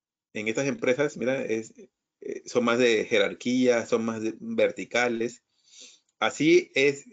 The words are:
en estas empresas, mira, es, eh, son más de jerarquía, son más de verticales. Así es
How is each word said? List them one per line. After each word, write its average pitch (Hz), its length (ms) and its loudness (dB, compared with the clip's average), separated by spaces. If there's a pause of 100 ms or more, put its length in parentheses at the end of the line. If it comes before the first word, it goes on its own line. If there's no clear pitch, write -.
(340)
en 107 140 -8
estas 131 200 -2
empresas, 127 480 -2
mira, 131 280 -2
es, 113 300 -6 (480)
eh, - 240 -12
son 120 200 -2
más 117 140 2
de 113 260 4
jerarquía, 117 800 2
son 113 180 -2
más 113 180 -6
de 110 180 -4
verticales. 113 1040 -2 (760)
Así 160 560 2
es 139 380 2